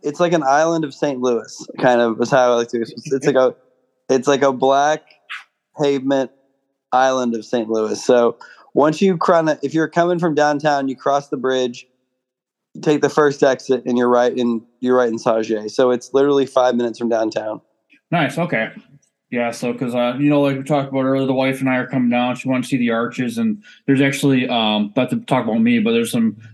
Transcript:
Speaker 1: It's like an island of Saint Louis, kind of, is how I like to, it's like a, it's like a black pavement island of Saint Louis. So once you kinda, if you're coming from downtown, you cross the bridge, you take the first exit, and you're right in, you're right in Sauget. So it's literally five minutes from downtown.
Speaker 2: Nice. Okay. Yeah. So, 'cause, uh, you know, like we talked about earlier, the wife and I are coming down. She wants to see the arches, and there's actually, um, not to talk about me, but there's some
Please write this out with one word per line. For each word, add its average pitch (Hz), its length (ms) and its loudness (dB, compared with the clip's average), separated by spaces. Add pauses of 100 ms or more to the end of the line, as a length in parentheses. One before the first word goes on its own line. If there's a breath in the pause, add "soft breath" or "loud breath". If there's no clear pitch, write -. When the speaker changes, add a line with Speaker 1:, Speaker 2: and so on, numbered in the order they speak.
Speaker 1:
It's 147 160 -6
like 175 140 0
an 160 100 0
island 156 420 2
of 135 100 -8
Saint 139 260 -4
Louis, 120 440 -4 (160)
kind 123 200 2
of, 113 200 0
is 120 100 -2
how 127 220 4
I - 40 2
like 117 120 -2
to, 120 120 -4
it's 127 460 -6
like 139 100 2
a, 131 180 2 (540)
it's 131 180 0
like 139 160 2
a 139 100 2
black 139 500 0 (800)
pavement 139 520 0 (580)
island 127 460 0
of 107 80 -10
Saint 113 240 -4
Louis. 107 360 -2
So 120 320 4 (380 loud breath)
once 151 280 2
you 190 160 2
kinda, 165 440 2
if 135 120 -6
you're 160 140 0
coming 170 300 0
from 160 160 0
downtown, 147 540 0
you 127 80 -6
cross 143 320 -2
the 147 80 -6
bridge, 127 500 -2 (880)
you - 60 -14
take 151 220 2
the 143 80 2
first 147 320 2
exit, 131 420 2
and 123 140 0
you're 123 100 2
right 123 280 2
in, 120 260 -2 (180)
you're 127 160 2
right 123 120 4
in 113 80 -4
Sauget. 110 540 -2
So 127 200 2
it's 123 240 -4
literally 139 320 4
five 127 300 0
minutes 117 220 -2
from 117 100 -4
downtown. 110 520 -4 (520 soft breath)
Speaker 2:
Nice. 160 260 -2
Okay. 156 300 -4 (600)
Yeah. 120 200 -2
So, 120 240 -6
'cause, 120 200 -6
uh, 123 240 0
you 147 120 2
know, 147 100 4
like 139 160 2
we 131 60 -8
talked 139 260 -2
about 135 160 -2
earlier, 135 220 0
the 131 80 0
wife 131 260 -2
and 135 80 0
I 127 80 0
are 127 100 -2
coming 123 220 0
down. 123 280 0
She 131 120 -8
wants 127 200 -2
to 143 80 -2
see - 20 0
the 120 120 0
arches, 117 460 -4
and 113 260 -2 (240 loud breath)
there's 135 140 4
actually, 139 480 2
um, 107 480 0
not 127 140 0
to 123 100 -2
talk 127 240 -2
about 113 160 -2
me, 240 200 2
but 117 120 0
there's 233 180 0
some 113 280 -2 (160 loud breath)